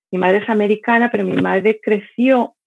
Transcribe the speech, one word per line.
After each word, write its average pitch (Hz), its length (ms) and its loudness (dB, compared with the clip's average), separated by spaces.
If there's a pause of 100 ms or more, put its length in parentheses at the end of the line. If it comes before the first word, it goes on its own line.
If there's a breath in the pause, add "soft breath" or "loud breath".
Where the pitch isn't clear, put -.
(120)
mi 185 80 -4
madre 185 200 2
es 208 100 -8
americana, 220 600 0
pero 202 120 -4
mi 185 180 -2
madre 190 400 0
creció 233 720 0 (100)